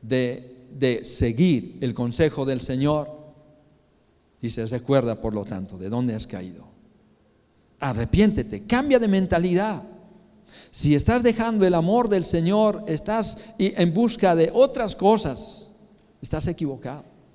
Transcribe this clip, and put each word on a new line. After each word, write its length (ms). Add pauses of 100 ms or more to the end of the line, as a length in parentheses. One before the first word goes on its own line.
de, 640 (100)
de 260
seguir 760
el 140
consejo 500
del 160
Señor? 500 (1300)
Dices, 300
"Recuerda, 500
por 140
lo 100
tanto, 340
de 100
dónde 260
has 120
caído. 380 (1160)
Arrepiéntete, 840
cambia 340
de 80
mentalidad." 760 (880)
Si 240
estás 300
dejando 420
el 80
amor 340
del 160
Señor, 640
estás 520 (200)
y, 220
en 120
busca 440
de 180
otras 400
cosas, 800 (500)
estás 240
equivocado. 720 (180)